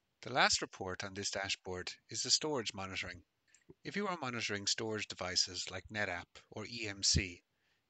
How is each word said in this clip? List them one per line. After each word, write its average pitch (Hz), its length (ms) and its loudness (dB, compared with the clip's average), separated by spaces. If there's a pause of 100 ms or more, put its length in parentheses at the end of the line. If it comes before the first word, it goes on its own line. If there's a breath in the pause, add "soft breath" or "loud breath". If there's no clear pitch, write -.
(240)
The 123 100 -6
last 170 280 6
report 95 440 -4
on 98 80 -6
this 98 180 -2
dashboard 95 580 -2 (200)
is 110 120 -2
the 127 100 0
storage 139 420 4
monitoring. 92 480 -6 (640 soft breath)
If 143 100 -6
you 202 120 0
are 180 140 -2
monitoring 110 460 0
storage 110 400 0
devices 90 640 0
like 92 180 -8
NetApp 95 360 -2 (260)
or 107 140 -6
E 113 200 -6
M 101 160 -6
C, 92 420 4 (460)